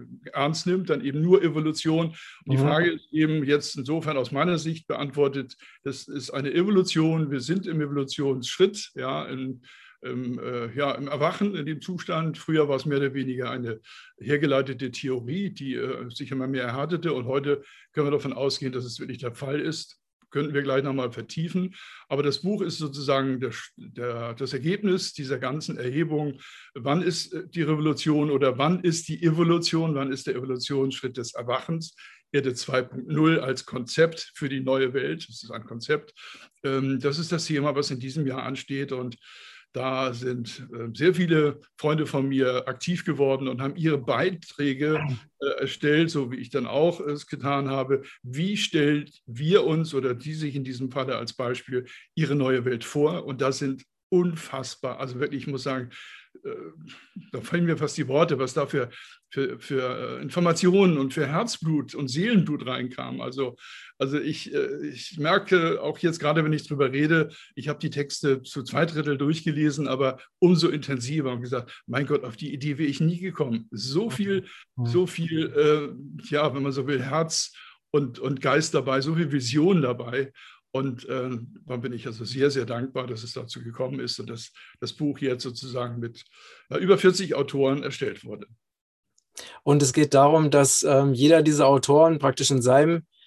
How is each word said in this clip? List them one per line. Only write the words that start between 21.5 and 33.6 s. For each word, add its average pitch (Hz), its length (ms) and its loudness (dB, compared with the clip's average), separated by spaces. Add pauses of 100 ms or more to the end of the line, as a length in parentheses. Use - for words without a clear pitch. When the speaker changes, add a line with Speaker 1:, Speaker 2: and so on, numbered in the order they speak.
Speaker 1:
Aber 139 160 0
das 139 200 0
Buch 202 180 0
ist 165 160 -4
sozusagen 135 640 -2
der, 123 100 -4 (240)
der, 117 600 -8
das 131 180 -6
Ergebnis 185 580 0
dieser 135 260 -6
ganzen 131 400 -4
Erhebung. 147 640 -2 (360)
Wann 139 260 0
ist, - 320 -2
äh, 180 160 -10
die 165 140 -2
Revolution 151 680 2
oder 131 260 4
wann 165 220 2
ist 170 300 0
die 156 120 -8
Evolution? 165 720 2
Wann 135 180 -2
ist 131 140 -8
der 131 80 -2
Evolutionsschritt 131 840 -4
des 120 160 -8
Erwachens? 131 600 -4 (380)
Erde 131 220 2
zwei 131 300 -2
Punkt - 260 -10
null 156 320 4
als 127 240 -4